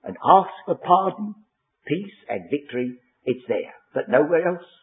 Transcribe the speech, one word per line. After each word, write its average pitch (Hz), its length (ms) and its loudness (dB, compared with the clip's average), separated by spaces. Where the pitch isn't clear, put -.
and 95 220 -12
ask 175 260 6
for 170 80 -2
pardon, 190 600 0
peace, 196 300 -6
and - 220 -8
victory, 127 480 -4
it's 127 220 -2
there, - 280 -4
but - 140 -4
nowhere 160 400 4
else. 175 180 -6